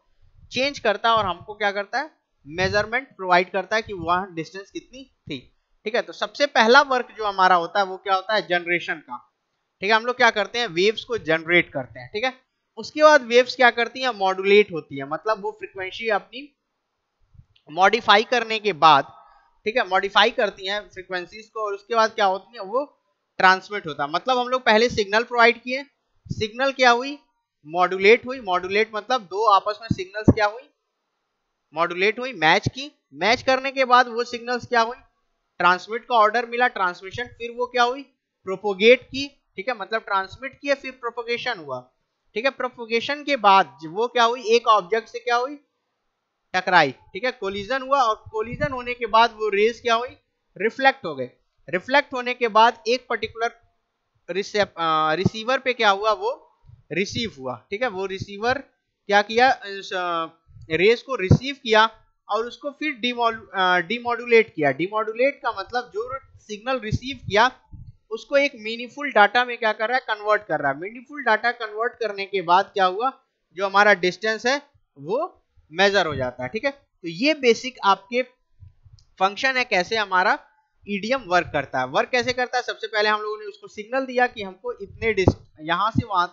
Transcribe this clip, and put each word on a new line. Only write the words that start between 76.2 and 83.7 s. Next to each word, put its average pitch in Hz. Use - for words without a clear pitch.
है, 127
ठीक -
है। 277
तो -
ये 208
basic 254
आपके 196
function 202
है, 254
कैसे 202
हमारा 196
idiom 214
work 170
करता 139
है। 127
Work 180
कैसे 247
करता 247
है, 240
सबसे 220
पहले 214
हम 214
लोगों 214
ने 214
उसको 202
signal 226